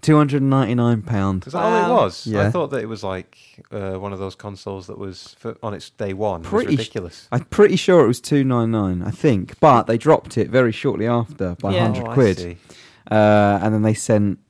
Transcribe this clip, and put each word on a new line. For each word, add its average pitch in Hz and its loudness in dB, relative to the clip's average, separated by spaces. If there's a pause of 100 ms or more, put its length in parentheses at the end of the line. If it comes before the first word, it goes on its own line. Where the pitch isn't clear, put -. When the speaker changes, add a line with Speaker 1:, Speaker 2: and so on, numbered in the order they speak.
Speaker 1:
two 151 4
hundred 143 2
and 135 0
ninety-nine 120 2
pound. 98 -2
Speaker 2:
Is - -16
that - -4
all 220 2
it - 2
Speaker 3:
Wow. 247 2
Speaker 2:
was? 95 -6
Speaker 1:
Yeah. 104 0
Speaker 2:
I 104 2
thought 156 -2
that 127 -4
it 110 -8
was, 107 -10
like, 95 -10 (340)
uh, 98 -8
one 98 -8
of 95 -12
those 95 -10
consoles 98 -14
that 107 -16
was 95 -16
for, 113 -12
on 107 -6
its - -14
day 101 -8
one. 95 -4
It - -16
was 82 -14 (140)
Speaker 1:
Pretty 151 0
sh- 127 0
Speaker 2:
ridiculous. - -10
Speaker 1:
I'm 120 -2
pretty - 2
sure 175 4
it 107 4
was 123 0
two 143 0
nine 120 0
nine, 95 -2
I 90 -6
think, 104 -2
but 127 6
they 117 0
dropped - 0
it 110 0
very 120 2
shortly 113 -4
after 107 -4
by 98 -4
Speaker 3:
Yeah. - 0
Speaker 1:
hundred 113 -2
Speaker 2:
Oh, 113 -8
I - -8
Speaker 1:
quid. 107 4
Speaker 2:
see. 87 -12 (520)
Speaker 1:
Uh, 104 4
and 107 0
then 107 0
they 110 2
sent 104 0 (100)